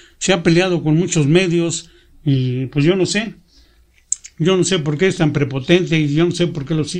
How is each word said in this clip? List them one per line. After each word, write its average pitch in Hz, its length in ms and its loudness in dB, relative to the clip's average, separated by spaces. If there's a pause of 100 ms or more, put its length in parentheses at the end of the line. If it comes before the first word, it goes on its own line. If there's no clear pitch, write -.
(180)
se - 160 0
ha 170 80 0
peleado 175 420 2
con 156 140 2
muchos 170 300 0
medios, 170 640 0 (320)
y 127 420 0
pues 143 180 -2
yo 175 120 4
no 180 100 0
sé, 208 300 -4 (1040)
yo 185 180 2
no 175 60 2
sé 185 160 -2
por 147 180 -4
qué 190 100 2
es 185 100 -2
tan 156 140 0
prepotente, 147 680 0
y 147 160 0
yo 165 100 2
no 175 60 2
sé 175 160 -2
por 156 180 -8
qué 165 80 -4
lo, 156 100 0 (160)